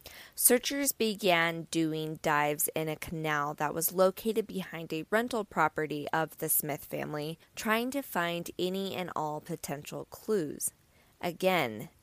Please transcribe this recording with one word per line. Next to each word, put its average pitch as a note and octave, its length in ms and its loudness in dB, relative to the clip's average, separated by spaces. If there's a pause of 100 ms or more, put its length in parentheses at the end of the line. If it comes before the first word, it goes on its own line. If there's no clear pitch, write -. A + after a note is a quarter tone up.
(360)
Searchers C4+ 560 4
began E3+ 800 2
doing D#3 500 0
dives D3 540 2
in D#3+ 140 -2
a D3+ 80 -4
canal D3+ 560 -2
that D3 200 -2
was E3 200 -2
located G3 520 2
behind E3 460 -8
a D#3 180 -4
rental A#3 360 0
property D3+ 640 0
of D#3 280 0
the D#3+ 100 -2
Smith D3+ 340 0
family, D3 560 -6 (160)
trying A#3 360 0
to C#4 100 -2
find E3+ 580 -2
any F#3 340 0
and F3+ 220 -4
all D3+ 240 -2
potential D3 720 -8
clues. - 600 -2 (500)
Again, D#3+ 680 0 (160)